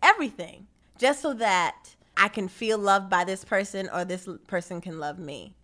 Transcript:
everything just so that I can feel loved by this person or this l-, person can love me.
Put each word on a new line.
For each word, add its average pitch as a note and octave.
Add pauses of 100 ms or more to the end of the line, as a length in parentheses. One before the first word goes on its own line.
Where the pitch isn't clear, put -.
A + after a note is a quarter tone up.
everything D4+ (300)
just C#4
so D4
that F#3+ (280)
I G3
can G#3
feel A3
loved G3
by F3+
this F#3+
person G3
or F3+
this F3+
l-, F3+ (100)
person F3
can E3
love D3
me. C#3+